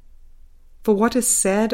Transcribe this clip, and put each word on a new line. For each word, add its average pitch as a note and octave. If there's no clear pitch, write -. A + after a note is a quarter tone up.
for A3
what A3+
is A#3+
said G#3+